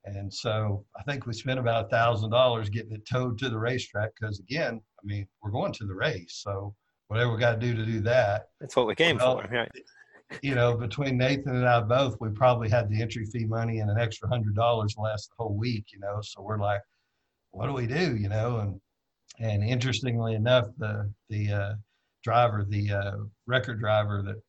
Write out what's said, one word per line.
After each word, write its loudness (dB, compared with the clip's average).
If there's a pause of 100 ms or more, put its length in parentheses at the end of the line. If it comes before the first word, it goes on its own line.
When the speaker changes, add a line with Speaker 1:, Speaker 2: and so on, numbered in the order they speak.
Speaker 1:
and -8
so -2 (120)
I -14
think -6
we -6
spent -2
about 2
a -8
thousand 2
dollars 4
getting -6
it -12
towed -2
to -2
the -2
racetrack -2
'cause, -6
again, -4 (180)
I -20
mean, -6 (140)
we're -6
going -4
to -10
the -6
race, -6
so -6 (340)
whatever 0
we -4
gotta 4
do 0
to -2
do -2
that. 2 (120)
Speaker 2:
That's -4
what 4
we 0
came 4
Speaker 1:
Well, 2
Speaker 2:
for, -10
right? -2 (720)
Speaker 1:
you -2
know, 4
between -2
Nathan 0
and 4
I 8
both, 2
we -4
probably 4
had 4
the 0
entry -6
fee -4
money -2
and 0
an 2
extra -2
hundred 0
dollars 2
last -4
the -20 (100)
whole -2
week, -4
you -20
know, -6
so -14
we're -6
like, 0 (720)
"What -6
do -4
we -2
do?" 0
You -2
know, 0
and, -4 (580)
and 0
interestingly 0
enough, 4 (100)
the, -4 (160)
the, -2
uh, -2 (500)
driver, 4
the, 0
uh, -2 (300)
record 0
driver 2
that -8